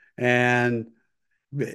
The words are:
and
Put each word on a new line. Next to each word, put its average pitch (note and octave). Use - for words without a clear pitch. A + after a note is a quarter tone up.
and B2